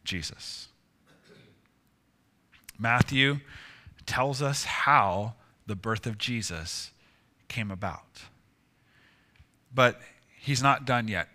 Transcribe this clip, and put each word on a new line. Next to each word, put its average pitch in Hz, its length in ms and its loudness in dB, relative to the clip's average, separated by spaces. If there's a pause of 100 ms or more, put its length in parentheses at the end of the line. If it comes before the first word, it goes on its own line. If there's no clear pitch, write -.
Jesus. - 640 -10 (2000)
Matthew 135 600 4 (680)
tells 131 340 -2
us 139 220 -2
how 107 720 2 (320)
the 107 80 -4
birth 110 320 -4
of 110 100 -6
Jesus 95 760 -6 (560)
came 104 240 -6
about. 92 500 -10 (1500)
But 123 260 4 (380)
he's 131 240 -2
not 139 220 4
done 120 240 0
yet, 90 260 -4